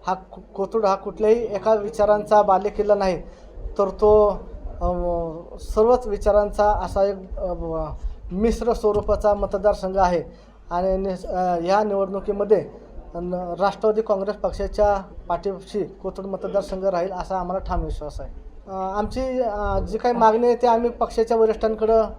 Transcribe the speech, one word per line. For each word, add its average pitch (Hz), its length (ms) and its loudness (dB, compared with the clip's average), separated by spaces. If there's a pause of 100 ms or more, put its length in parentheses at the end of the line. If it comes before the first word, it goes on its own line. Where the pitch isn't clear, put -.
हा 185 60 0
को-, 185 300 -12 (120)
कोथरूड 202 300 -2
हा 190 100 4
कुठल्याही 208 600 0
एका 208 180 2
विचारांचा 208 680 4
बालेकिल्ला 202 540 2
नाही, 190 260 0 (560)
तर 196 120 2
तो, 208 400 6 (360)
अ, 180 280 -4 (640)
सर्वच 240 500 2
विचारांचा 208 640 2
असा 185 340 0
एक, 190 320 -4
अ, 190 140 -4 (800)
मिश्र 220 420 0
स्वरूपाचा 208 600 2
मतदारसंघ 196 640 -2
आहे 180 260 2 (480)
आणि 190 260 0
निस-, 190 300 -6
अ, 180 340 0
ह्या 190 220 4
निवडणुकीमध्ये 196 840 0 (460)
न-, 180 440 -6
राष्ट्रवादी 202 420 2
काँग्रेस 202 340 -2
पक्षाच्या 196 800 0 (160)
पाठीशी 180 540 -4
कोथरूड 190 420 -10
मतदारसंघ 190 600 -4
राहील 185 260 0
असा 180 280 -4
आम्हाला 180 240 -4
ठाम 175 200 -2
विश्वास 151 380 -8
आहे. - 280 -14 (180)
अ, 190 40 -12
आमची, 208 680 -4
अ, 202 380 -2
जी 185 180 -4
काही 240 180 0
मागणी 233 320 4
आहे 240 80 4
ती 240 120 0
आम्ही 233 220 2
पक्षाच्या 226 480 0
वरिष्ठांकडं 220 680 2 (140)